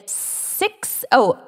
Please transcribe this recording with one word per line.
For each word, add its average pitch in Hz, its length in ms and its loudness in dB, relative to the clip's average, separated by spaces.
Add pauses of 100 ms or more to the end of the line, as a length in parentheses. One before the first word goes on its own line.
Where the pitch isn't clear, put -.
six, - 1040 -6
oh, 226 360 6